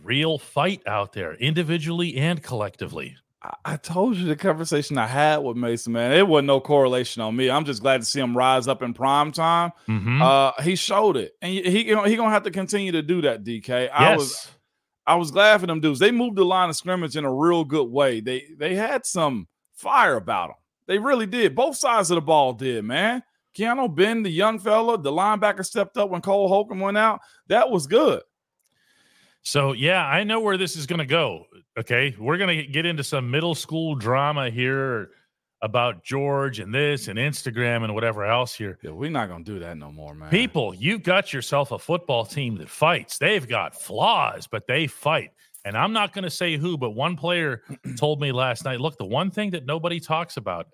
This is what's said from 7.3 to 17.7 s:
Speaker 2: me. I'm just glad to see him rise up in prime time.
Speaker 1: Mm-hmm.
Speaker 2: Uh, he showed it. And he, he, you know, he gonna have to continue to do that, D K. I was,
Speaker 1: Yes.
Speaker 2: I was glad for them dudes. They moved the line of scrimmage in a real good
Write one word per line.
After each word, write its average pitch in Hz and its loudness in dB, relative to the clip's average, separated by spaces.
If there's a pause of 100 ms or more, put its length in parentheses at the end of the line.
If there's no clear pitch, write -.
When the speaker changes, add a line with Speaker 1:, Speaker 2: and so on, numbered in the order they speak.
Speaker 2:
me. 127 2
I'm 147 2
just 131 -6
glad 131 4
to 113 -6
see - -2
him 120 0
rise 127 4
up 131 -2
in 120 -4
prime 143 2
time. 170 2 (160)
Speaker 1:
Mm-hmm. 113 0
Speaker 2:
Uh, 135 6 (100)
he 175 0
showed 196 2
it. 98 -4
And 180 -4
he, 190 -2
he, 202 2
you 214 4
know, 214 2
he 208 4
gonna 226 2
have 208 2
to 208 -4
continue 190 -2
to 165 0
do 165 0
that, 117 0
D 113 -6
K. 123 -2
I 156 6
was, 139 0
Speaker 1:
Yes. - -12 (560)
Speaker 2:
I 156 6
was 170 0
glad 208 8
for 180 -6
them 160 -2
dudes. 151 2
They 190 6
moved 240 0
the 190 6
line 185 2
of 156 -4
scrimmage 170 -4
in 151 -2
a 131 0
real 165 2
good 139 0